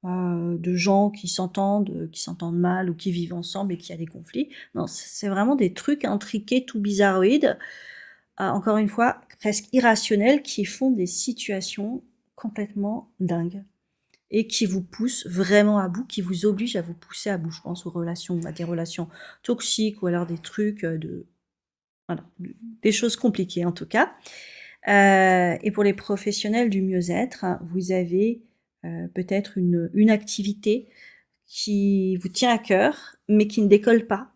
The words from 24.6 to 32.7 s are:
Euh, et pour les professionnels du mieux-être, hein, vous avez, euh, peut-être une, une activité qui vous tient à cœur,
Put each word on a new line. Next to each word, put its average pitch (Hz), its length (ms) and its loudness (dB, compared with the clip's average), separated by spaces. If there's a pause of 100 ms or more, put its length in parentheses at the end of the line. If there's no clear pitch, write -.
Euh, 190 760 6
et 214 120 -2
pour 208 100 0
les 202 120 4
professionnels 208 760 -2
du 196 120 2
mieux-être, 185 640 0
hein, 180 160 -2 (120)
vous 180 180 -2
avez, 185 540 0 (400)
euh, 170 300 -8
peut-être 196 440 -4
une, 175 340 2
une 208 180 6
activité 214 760 -2 (580)
qui 196 720 0
vous 180 100 -8
tient 247 240 0
à 226 60 2
cœur, 214 580 0 (120)